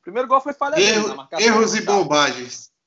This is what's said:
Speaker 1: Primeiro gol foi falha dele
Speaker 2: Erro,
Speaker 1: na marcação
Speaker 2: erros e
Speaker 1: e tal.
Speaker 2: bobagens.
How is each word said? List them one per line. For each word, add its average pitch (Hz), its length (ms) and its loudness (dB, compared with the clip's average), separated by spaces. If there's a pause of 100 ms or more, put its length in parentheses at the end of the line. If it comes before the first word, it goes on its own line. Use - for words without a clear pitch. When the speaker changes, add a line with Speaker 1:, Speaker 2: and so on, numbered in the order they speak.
Speaker 1:
Primeiro 233 260 -6
gol 269 120 2
foi 285 120 -6
falha 285 240 -4
dele 214 220 2
Speaker 2:
Erro, 214 100 -2
Speaker 1:
na - 80 -8
marcação - 300 -2
Speaker 2:
erros 220 280 2
e 214 40 -2
Speaker 1:
e 196 40 -4
tal. 190 220 2
Speaker 2:
bobagens. 135 680 -2 (160)